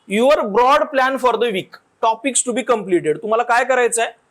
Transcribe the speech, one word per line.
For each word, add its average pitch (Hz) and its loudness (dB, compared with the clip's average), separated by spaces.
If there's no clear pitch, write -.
your 247 4
broad 247 2
plan 269 -2
for 247 2
the 220 0
week, 190 -6
topics 240 -2
to 233 -4
be 247 0
completed. 175 -2
तुम्हाला 226 -2
काय 240 0
करायचंय? 240 0